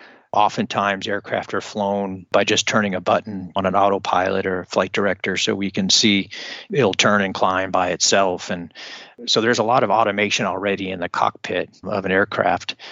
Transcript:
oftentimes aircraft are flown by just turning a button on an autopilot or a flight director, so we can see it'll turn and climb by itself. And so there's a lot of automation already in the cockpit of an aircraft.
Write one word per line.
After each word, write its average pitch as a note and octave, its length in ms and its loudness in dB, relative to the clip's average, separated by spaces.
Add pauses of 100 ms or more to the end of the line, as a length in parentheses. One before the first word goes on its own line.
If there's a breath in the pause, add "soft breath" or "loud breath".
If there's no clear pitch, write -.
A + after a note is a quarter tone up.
(320 loud breath)
oftentimes G2+ 760 0
aircraft G2+ 460 -4
are G2 60 0
flown G2 680 -4
by G2+ 140 4
just - 240 0
turning G#2 260 2
a F#2 60 -2
button G2 560 -2
on G2 100 0
an F#2 80 0
autopilot F#2+ 720 2
or F#2 140 -2
a E2+ 60 -10
flight F#2+ 260 0
director, G2 440 -2
so G#2+ 200 0
we G2 160 -4
can F#2+ 180 0
see G2+ 400 2 (400 loud breath)
it'll A#2+ 240 2
turn G#2 260 4
and F#2+ 140 -2
climb F#2 380 0
by F2+ 180 2
itself. F#2 580 2
And F2 240 -8 (540 loud breath)
so - 140 2
there's A2 180 2
a A2 60 2
lot B2 180 4
of G#2 80 2
automation G#2 560 2
already F#2+ 420 -2
in F#2 120 -6
the E2+ 80 -4
cockpit - 600 -2 (140)
of F#2+ 220 -4
an F#2+ 80 -2
aircraft. F#2+ 640 0 (160 loud breath)